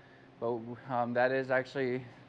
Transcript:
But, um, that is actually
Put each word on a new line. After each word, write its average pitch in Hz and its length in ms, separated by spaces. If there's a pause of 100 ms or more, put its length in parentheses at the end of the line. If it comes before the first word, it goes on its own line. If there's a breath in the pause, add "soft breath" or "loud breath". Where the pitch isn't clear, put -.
(400 loud breath)
But, 117 180 (320)
um, 120 220
that 127 200
is 131 180
actually 127 540 (240 loud breath)